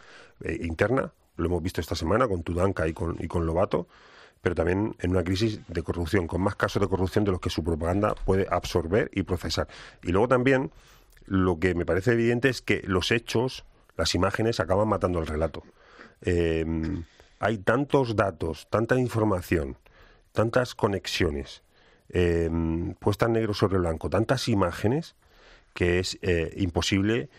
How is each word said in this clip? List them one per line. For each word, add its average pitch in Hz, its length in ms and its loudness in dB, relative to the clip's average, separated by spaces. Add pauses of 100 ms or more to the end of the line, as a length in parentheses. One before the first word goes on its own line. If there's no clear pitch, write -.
(400)
eh, 82 220 -6
interna. 101 500 0 (240)
Lo 85 100 0
hemos 85 160 0
visto 90 180 -4
esta - 140 -6
semana 98 340 2
con 90 140 -4
Tudanka 87 440 0
y 82 60 -2
con, 82 260 -6
y 82 100 -8
con 87 160 -2
Lobato, 80 440 0 (520)
pero 90 140 0
también 92 460 0
en 87 100 0
una 90 140 2
crisis 95 440 -2
de 82 140 -4
corrupción, 85 440 0
con 87 160 -2
más 101 120 0
casos - 260 0
de 98 80 2
corrupción 95 360 0
de 101 60 2
los 90 100 -2
que 92 100 -4
su - 140 -2
propaganda 85 500 0
puede 95 360 2
absorber 87 640 0
y 98 100 0
procesar. 82 460 -4 (340)
Y 87 100 -2
luego 104 160 4
también, 131 420 4 (560)
lo 92 320 2
que 90 160 2
me 85 100 -2
parece 85 280 2
evidente 117 360 2
es 123 140 -2
que - 240 0
los 90 240 0
hechos, 117 540 -2 (320)
las - 180 0
imágenes, 95 460 0
acaban 95 280 2
matando 92 300 0
el 82 80 -2
relato. 78 360 -4 (600)
Eh, 85 420 2 (720)
hay 107 200 -2
tantos 120 580 2
datos, 85 540 -2
tanta 113 280 2
información, 98 800 0 (560)
tantas 117 420 0
conexiones, 87 880 -2 (460)
eh, 85 400 2 (500)
puestas 110 300 2
negro 113 240 0
sobre 98 240 0
blanco, 85 320 -2
tantas 107 400 0
imágenes, 104 680 0 (580)
que 87 240 2
es, 92 240 -4
eh, 85 340 0
imposible 101 720 0 (100)